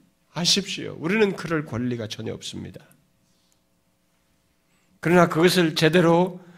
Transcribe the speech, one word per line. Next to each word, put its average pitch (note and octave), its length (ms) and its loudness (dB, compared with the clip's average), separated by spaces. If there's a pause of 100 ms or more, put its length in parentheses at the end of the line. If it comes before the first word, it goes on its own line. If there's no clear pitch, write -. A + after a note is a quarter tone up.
(340)
아십시오. D#3+ 680 -4
우리는 G3 360 0
그럴 D#3 280 -6
권리가 A#2+ 440 -6
전혀 A2 260 -10
없습니다. F#2 500 -14 (2250)
그러나 E3+ 300 4
그것을 E3+ 460 2
제대로 E3+ 680 2 (140)